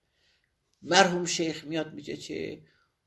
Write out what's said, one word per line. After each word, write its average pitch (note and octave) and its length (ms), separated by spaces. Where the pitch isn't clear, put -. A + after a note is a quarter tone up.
مرحوم F3+ 420
شیخ D#3+ 400
میاد D#3 300
میگه D3 220
که D#3 460